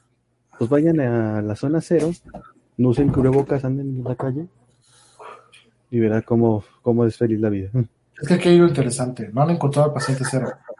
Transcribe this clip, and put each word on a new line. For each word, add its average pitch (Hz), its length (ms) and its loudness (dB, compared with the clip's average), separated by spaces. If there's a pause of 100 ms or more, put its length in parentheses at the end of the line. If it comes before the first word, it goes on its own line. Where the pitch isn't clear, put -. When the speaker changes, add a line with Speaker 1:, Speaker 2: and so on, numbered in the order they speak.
(580)
Speaker 1:
pues 117 100 -4
vayan 151 320 2
a 113 400 -2
la 104 160 -4
zona 151 240 -2
cero, 160 300 0 (680)
no 123 120 2
usen 139 240 2
cubrebocas, 135 520 2
anden 135 340 -4
en 127 60 -8
la 123 120 -6
calle 135 320 -6 (1400)
y 120 100 0
verá 110 220 2
cómo, 113 420 2 (180)
cómo 117 240 2
es 110 100 -2
feliz 113 240 0
la 110 80 0
vida. 98 220 -4 (500)
Speaker 2:
Es 147 80 -8
que 180 60 4
aquí 180 140 0
hay 175 80 8
algo 175 120 8
interesante, 123 640 -4
no 131 100 2
han 160 80 2
encontrado 147 380 2
al 147 60 -6
paciente 135 340 -4
cero. 120 200 -2 (320)